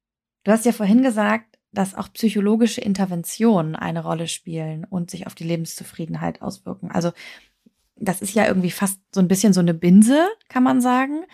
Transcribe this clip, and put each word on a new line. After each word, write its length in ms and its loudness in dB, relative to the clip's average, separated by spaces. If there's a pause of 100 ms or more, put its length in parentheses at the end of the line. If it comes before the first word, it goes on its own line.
(440)
Du 80 2
hast 140 2
ja 80 4
vorhin 280 4
gesagt, 560 0 (140)
dass 240 -4
auch 160 -10
psychologische 720 0
Interventionen 960 0
eine 260 -6
Rolle 240 -4
spielen 580 -8
und 240 -6
sich 180 -14
auf 60 -14
die 120 -12
Lebenszufriedenheit 960 -8
auswirken. 500 -12
Also 220 -4 (800)
das 260 -6
ist 120 -8
ja 120 2
irgendwie 260 0
fast 280 -4 (160)
so 60 2
ein 80 4
bisschen 240 4
so 80 2
eine 120 2
Binse, 540 6 (220)
kann 140 0
man 180 2
sagen. 420 0 (100)